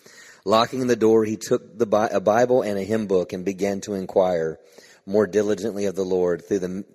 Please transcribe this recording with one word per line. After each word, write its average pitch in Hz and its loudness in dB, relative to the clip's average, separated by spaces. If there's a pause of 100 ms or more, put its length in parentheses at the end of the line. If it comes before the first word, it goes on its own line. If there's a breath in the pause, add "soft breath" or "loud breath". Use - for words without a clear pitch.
(460 loud breath)
Locking 120 2
the 120 2
door, 110 4
he 110 -4
took - -6
the 117 0
Bi-, 107 0
a 98 -2
Bible 123 4
and 101 -4
a 98 -4
hymn 107 -2
book 92 0
and 92 -8
began 98 -4
to 107 -8
inquire 90 0 (500 loud breath)
more 101 2
diligently 101 -2
of 95 -4
the 95 -2
Lord. 90 0
Through 101 0
the 90 -4
m-, 92 -8